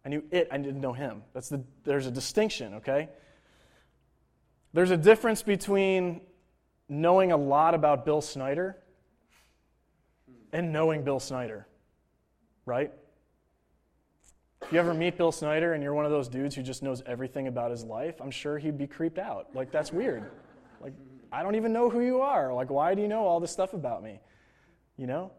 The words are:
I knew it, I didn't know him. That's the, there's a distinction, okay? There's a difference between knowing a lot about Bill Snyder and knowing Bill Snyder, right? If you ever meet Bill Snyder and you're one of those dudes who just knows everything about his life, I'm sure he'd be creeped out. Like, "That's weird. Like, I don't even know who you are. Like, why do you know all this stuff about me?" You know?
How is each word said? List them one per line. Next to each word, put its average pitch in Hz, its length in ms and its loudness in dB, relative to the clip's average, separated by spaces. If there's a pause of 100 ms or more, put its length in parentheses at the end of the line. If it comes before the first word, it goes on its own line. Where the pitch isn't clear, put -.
I 139 60 -10
knew 151 220 -4
it, 175 200 2
I 135 60 -4
didn't 139 240 -6
know 127 120 -4
him. 120 280 -8 (100)
That's 127 180 -12
the, 139 140 -6 (200)
there's 139 240 0
a 123 40 -6
distinction, 131 640 -2
okay? 139 320 -2 (1700)
There's 180 160 6
a 180 80 6
difference 220 460 6
between 190 800 2 (680)
knowing 175 420 4
a 156 60 6
lot 147 380 4
about 151 280 4
Bill 151 180 2
Snyder 151 560 -4 (1700)
and 165 220 -2
knowing 156 300 2
Bill 135 160 0
Snyder, 113 480 -8 (1000)
right? 135 260 0 (1700)
If - 100 -6
you 165 60 6
ever 170 160 2
meet 170 220 -2
Bill 165 140 4
Snyder 160 420 0
and 147 100 -2
you're 143 100 -2
one 151 120 0
of 147 60 0
those 139 160 0
dudes 135 280 -6
who 135 80 -8
just 131 180 -8
knows 131 240 -6
everything 131 420 -6
about 120 220 -4
his 117 140 -8
life, 123 360 -8
I'm 135 120 -10
sure 147 260 -6
he'd 147 220 -4
be 143 80 -4
creeped 165 320 -4
out. 202 340 -8
Like, 131 180 -6
"That's - 220 -2
weird. 165 380 -2 (500)
Like, 135 120 -14 (380)
I 147 120 -4
don't 208 120 -2
even 220 180 0
know 240 180 4
who 240 80 0
you 254 220 2
are. 196 320 2
Like, 131 180 -2
why 156 240 4
do 208 80 0
you 208 40 0
know 214 180 0
all 170 140 4
this 170 120 -4
stuff 190 240 -2
about 120 260 -4
me?" 104 180 -14 (800)
You 135 80 -8
know? 160 340 -6